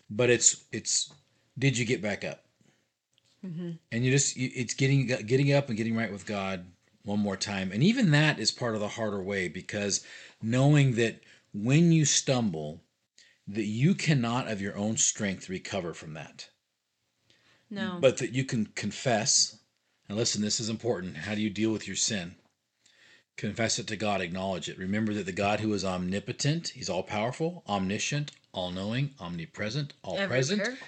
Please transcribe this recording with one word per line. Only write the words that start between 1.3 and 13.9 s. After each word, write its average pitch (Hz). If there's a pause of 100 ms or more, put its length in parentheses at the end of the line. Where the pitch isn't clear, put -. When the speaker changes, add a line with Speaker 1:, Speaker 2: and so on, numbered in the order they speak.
Speaker 1:
did 139
you 120
get 107
back 101
up? 78 (1000)
Speaker 2:
Mm-hmm. 170 (200)
Speaker 1:
And 120
you 127
just, 139
you, 127
it's 123
getting, 135 (200)
getting 139
up 139
and 113
getting 113
right 110
with 101
God 95 (400)
one 104
more 101
time. 95
And 107
even 220
that 151
is 113
part 117
of 104
the 104
harder 104
way, 95
because 95 (380)
knowing 135
that 113 (320)
when 143
you 160
stumble, 92 (680)
that 101
you 120